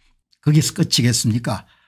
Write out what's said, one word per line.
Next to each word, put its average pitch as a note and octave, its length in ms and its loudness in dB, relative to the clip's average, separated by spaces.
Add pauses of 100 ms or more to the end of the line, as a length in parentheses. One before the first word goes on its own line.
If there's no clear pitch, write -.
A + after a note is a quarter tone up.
(400)
거기서 D3+ 340 2
끝이겠습니까? A#2+ 920 -2 (220)